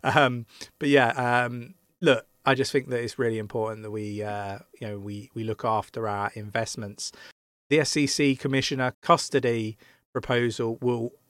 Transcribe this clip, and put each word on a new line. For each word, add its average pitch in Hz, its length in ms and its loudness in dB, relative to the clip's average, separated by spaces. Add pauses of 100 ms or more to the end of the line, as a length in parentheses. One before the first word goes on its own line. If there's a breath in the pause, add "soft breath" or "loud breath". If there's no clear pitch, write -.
Um, 127 440 2 (320 loud breath)
but 151 100 0
yeah, 131 220 8
um, 123 640 0 (260)
look, 131 240 4 (200)
I 135 100 4
just 135 160 -2
think 135 180 0
that 123 120 0
it's 117 180 -6
really 113 200 0
important 110 440 -6
that 107 80 -10
we, 104 320 -6
uh, 101 360 -6 (200)
you 117 80 -10
know, 104 120 -8
we, 101 340 -10
we 113 100 -8
look 110 220 -6
after 110 420 -2
our 101 260 -2
investments. 107 760 -8 (580 loud breath)
The 151 120 4
S 135 160 0
E 143 100 2
C 139 300 2
Commissioner 131 640 -2
custody 120 760 2 (360 soft breath)
proposal 120 680 -2
will 120 300 -2 (180)